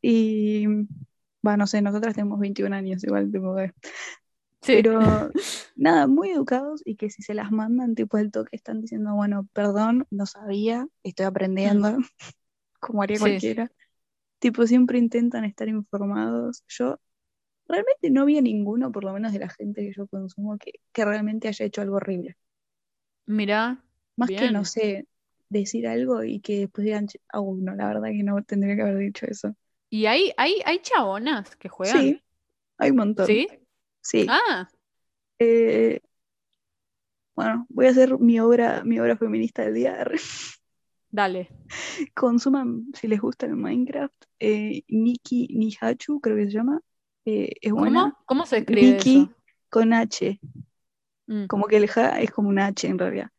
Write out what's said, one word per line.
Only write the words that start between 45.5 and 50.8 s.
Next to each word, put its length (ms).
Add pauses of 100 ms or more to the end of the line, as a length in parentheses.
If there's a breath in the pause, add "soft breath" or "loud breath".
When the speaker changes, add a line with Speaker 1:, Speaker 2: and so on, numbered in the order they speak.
Speaker 1:
Nihachu, 680
creo 160
que 100
se 60
llama. 280 (440)
Eh, 360
es 100
Speaker 2:
¿Cómo? 120
Speaker 1:
buena. 340 (100)
Speaker 2:
¿Cómo 200
se 120
escribe 340
Speaker 1:
Niki 300
Speaker 2:
eso? 120 (360)
Speaker 1:
con 220
H. 480 (840)